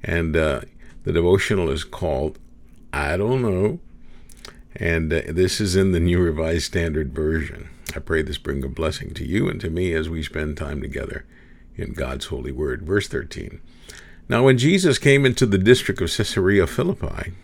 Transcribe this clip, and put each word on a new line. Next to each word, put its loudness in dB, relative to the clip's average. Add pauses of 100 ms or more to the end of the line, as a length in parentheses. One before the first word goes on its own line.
And, 0
uh, 2 (440)
the -2
devotional 4
is -4
called -4 (540)
I -2
Don't 0
Know, 0 (960)
and, 0
uh, 0
this 2
is 2
in 4
the 2
New 4
Revised 0
Standard -2
Version. -4 (260)
I -6
pray -2
this -6
bring -4
a -6
blessing -4
to -8
you 0
and -4
to -4
me -2
as -2
we -4
spend -6
time -6
together -8 (500)
in -8
God's -6
holy -8
word. -4
Verse 0
thirteen. -10 (680)
Now, 4
when 8
Jesus 4
came 4
into 4
the 2
district 6
of -2
Caesarea 2
Philippi -4 (100)